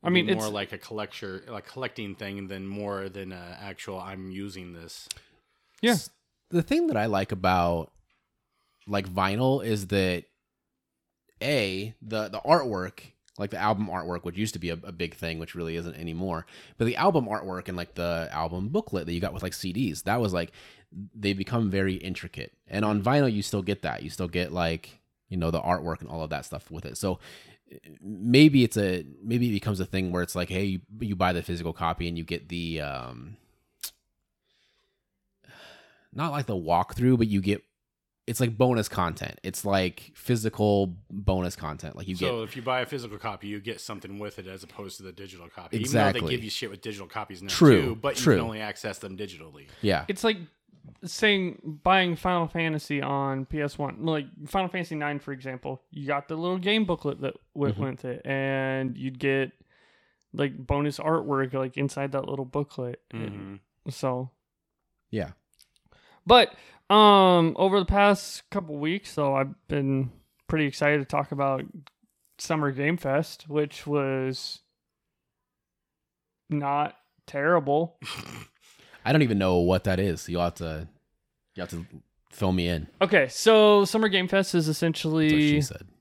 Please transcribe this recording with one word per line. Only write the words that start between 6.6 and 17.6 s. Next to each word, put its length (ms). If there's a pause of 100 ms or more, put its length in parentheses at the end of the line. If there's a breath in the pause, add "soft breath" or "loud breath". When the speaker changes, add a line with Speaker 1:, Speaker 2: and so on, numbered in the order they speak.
Speaker 3:
thing 240
that 100
I 80
like 260
about, 600 (960)
like, 200
vinyl 560
is 240
that, 360 (1200)
A, 580
the, 260
the 120
artwork, 640 (360)
like, 140
the 60
album 300
artwork, 360
which 120
used 180
to 60
be 120
a, 20 (100)
a 80
big 240
thing, 240
which 160
really 220
isn't 180
anymore, 500 (320 loud breath)
but 80
the 120
album 300
artwork 420